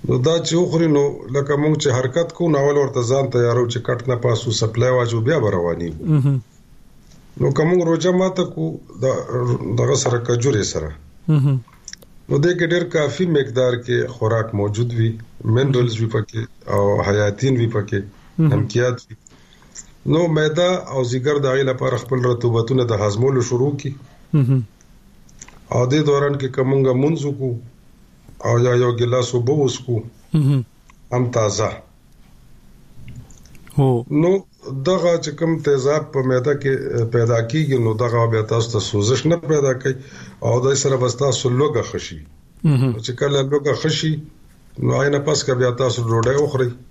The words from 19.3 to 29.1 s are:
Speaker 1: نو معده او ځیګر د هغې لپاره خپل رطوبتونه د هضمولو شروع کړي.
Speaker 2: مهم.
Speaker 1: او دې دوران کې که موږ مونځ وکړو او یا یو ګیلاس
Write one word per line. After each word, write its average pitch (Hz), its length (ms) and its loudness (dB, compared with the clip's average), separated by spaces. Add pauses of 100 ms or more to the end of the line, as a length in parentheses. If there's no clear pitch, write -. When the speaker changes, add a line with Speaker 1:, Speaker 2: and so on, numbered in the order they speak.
Speaker 1:
نو 160 200 2
معده 156 400 2 (260)
او 131 120 0
ځیګر 131 380 0
د 135 40 0
هغې 131 220 2
لپاره 127 280 -2
خپل 127 280 -2
رطوبتونه 120 600 2
د 113 80 0
هضمولو 110 480 2
شروع 123 380 0
کړي. - 140 -8 (420)
Speaker 2:
مهم. 131 260 4 (1120)
Speaker 1:
او 123 180 2
دې 156 180 2
دوران 143 300 2
کې 131 160 -6
که 135 80 0
موږ 135 200 2 (180)
مونځ 151 240 2
وکړو 131 280 -4 (920)
او 117 140 2
یا 123 160 4
یو 123 220 2
ګیلاس 120 380 0